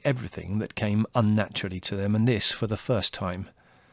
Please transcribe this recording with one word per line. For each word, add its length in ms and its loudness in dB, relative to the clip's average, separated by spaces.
everything 540 -2
that 160 -4
came 380 2
unnaturally 680 2
to 160 -4
them, 180 2
and 100 4
this 260 2
for 160 -2
the 100 -2
first 360 0
time. 360 -6